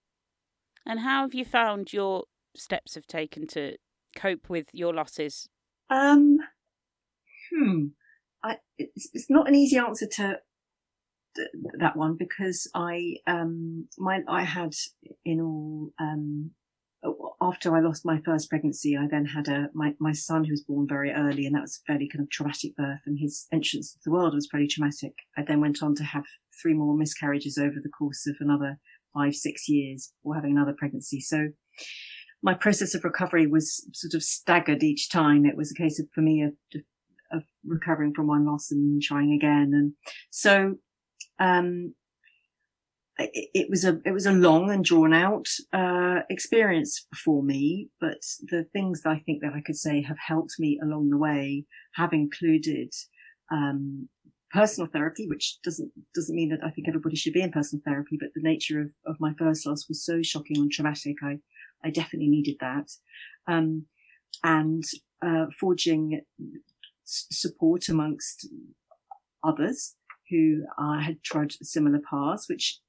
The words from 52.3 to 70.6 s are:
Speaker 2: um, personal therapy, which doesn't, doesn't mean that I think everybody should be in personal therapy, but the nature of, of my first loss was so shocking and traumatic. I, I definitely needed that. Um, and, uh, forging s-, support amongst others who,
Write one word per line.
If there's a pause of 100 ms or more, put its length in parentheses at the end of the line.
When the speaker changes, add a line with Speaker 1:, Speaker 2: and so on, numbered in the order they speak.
Speaker 2:
um, (440)
personal
therapy,
which
doesn't, (240)
doesn't
mean
that
I
think
everybody
should
be
in
personal
therapy,
but
the
nature
of, (140)
of
my
first
loss
was
so
shocking
and
traumatic.
I, (460)
I
definitely
needed
that. (600)
Um, (580)
and, (400)
uh, (120)
forging (840)
s-,
support
amongst (960)
others (360)
who, (140)